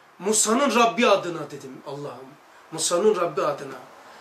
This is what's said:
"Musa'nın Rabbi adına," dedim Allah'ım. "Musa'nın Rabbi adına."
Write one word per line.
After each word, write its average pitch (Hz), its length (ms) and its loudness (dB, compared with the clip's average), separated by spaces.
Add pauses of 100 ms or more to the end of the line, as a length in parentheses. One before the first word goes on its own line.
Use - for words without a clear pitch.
(200)
"Musa'nın 220 560 2
Rabbi 233 320 4
adına," 170 440 0
dedim 135 360 -14
Allah'ım. 135 400 -12 (440)
"Musa'nın 180 440 2
Rabbi 175 260 -2
adına." 143 340 -4 (460)